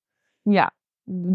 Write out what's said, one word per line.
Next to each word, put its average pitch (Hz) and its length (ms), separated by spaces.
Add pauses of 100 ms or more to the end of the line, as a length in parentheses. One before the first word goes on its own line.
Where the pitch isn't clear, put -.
(420)
Ja, 202 280 (640)